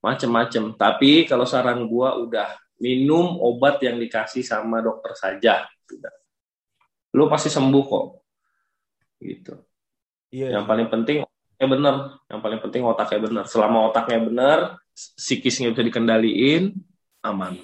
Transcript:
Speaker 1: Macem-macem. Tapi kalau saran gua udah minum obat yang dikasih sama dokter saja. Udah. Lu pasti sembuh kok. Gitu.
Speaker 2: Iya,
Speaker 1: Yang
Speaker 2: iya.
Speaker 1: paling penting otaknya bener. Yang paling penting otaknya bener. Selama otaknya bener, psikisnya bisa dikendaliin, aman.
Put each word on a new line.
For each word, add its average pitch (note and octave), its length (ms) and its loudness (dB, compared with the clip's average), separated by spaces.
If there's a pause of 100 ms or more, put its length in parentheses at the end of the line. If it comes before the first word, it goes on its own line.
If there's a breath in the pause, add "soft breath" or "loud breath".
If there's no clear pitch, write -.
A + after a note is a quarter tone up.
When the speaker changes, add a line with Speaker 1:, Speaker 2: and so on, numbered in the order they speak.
Speaker 1:
Macem-macem. A#2 760 -2
Tapi C#3 480 4
kalau B2 160 2
saran B2 480 0
gua B2 240 0
udah A#2 320 -4 (320)
minum D3+ 640 2
obat B2 400 2
yang A#2+ 160 -2
dikasih A#2 480 -6
sama A2+ 320 -2
dokter - 400 -6
saja. G2 480 0 (240)
Udah. - 240 -16 (1000)
Lu D3 100 4
pasti D3+ 240 0
sembuh C3+ 360 2
kok. - 200 -2 (1120)
Gitu. - 360 -16 (760)
Speaker 2:
Iya, B2+ 300 -4
Speaker 1:
Yang G2+ 60 -6
Speaker 2:
iya. G#2+ 40 -2
Speaker 1:
paling A2+ 220 2
penting A2+ 240 0 (100)
otaknya - 400 -6
bener. C3+ 280 2 (360)
Yang G#2+ 140 -10
paling A2 180 -4
penting B2+ 240 -4
otaknya G#2+ 380 0
bener. G#2+ 260 -4
Selama A2 280 2 (120)
otaknya A2+ 320 0
bener, B2+ 360 2 (360)
psikisnya A#2+ 800 -4
bisa B2 80 0
dikendaliin, A#2 920 2 (500)
aman. F#2 380 -6